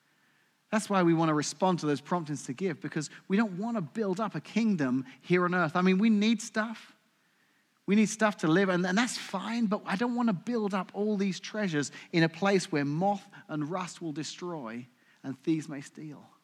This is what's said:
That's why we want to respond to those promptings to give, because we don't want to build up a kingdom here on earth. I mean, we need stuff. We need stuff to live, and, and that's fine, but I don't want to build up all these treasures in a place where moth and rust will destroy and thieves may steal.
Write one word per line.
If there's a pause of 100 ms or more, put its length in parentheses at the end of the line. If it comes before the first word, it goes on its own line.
(680)
That's
why
we
want
to
respond
to
those
promptings
to
give,
because (180)
we
don't
want
to
build
up
a
kingdom (160)
here
on
earth.
I
mean,
we
need
stuff. (920)
We
need
stuff
to
live,
and,
and
that's
fine,
but
I
don't
want
to
build
up
all
these
treasures (220)
in
a
place
where
moth (220)
and
rust
will
destroy (380)
and
thieves
may
steal. (140)